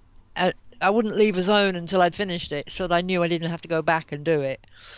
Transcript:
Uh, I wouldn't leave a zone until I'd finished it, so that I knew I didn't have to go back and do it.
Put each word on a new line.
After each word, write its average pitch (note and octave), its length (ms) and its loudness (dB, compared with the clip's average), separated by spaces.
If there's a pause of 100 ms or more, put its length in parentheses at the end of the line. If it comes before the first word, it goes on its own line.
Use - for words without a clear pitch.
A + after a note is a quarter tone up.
(340)
Uh, F3+ 180 2 (280)
I F#3 100 2
wouldn't G#3+ 260 0
leave G#3 200 4
a F#3 60 0
zone G3 340 2
until F3 260 0
I'd F3 140 2
finished F#3 360 -6
it, C#3+ 200 -8
so F#3 160 -6
that F3 60 2
I F3 80 2
knew F3+ 200 0
I E3+ 60 2
didn't E3 220 -2
have E3 120 -6
to E3 60 -18
go D#3+ 140 0
back D#3+ 280 0
and D3 140 -10
do D#3 160 2
it. C3+ 260 -6 (320)